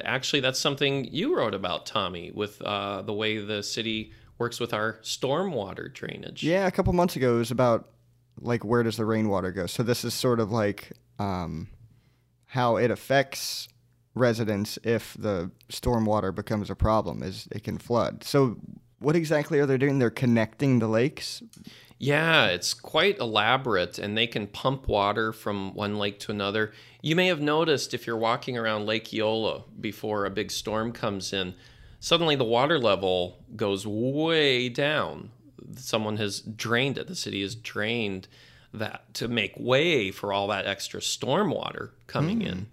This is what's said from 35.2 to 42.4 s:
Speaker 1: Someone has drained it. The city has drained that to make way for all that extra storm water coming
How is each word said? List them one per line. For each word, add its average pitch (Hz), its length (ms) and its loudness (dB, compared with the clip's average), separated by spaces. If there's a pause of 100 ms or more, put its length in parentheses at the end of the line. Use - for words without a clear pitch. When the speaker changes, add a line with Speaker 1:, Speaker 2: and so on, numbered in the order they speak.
Speaker 1:
Someone 107 420 -2
has 104 220 -4
drained 117 580 -2
it. - 80 -8
The 185 80 -10
city 101 280 -6
has 98 120 -4
drained 104 720 -4 (460)
that - 400 -10
to 120 140 -6
make 113 280 0
way 127 540 2
for 98 240 -2
all 101 140 2
that 98 180 0
extra 95 340 -6
storm 151 500 0
water - 420 -6 (140)
coming 165 360 0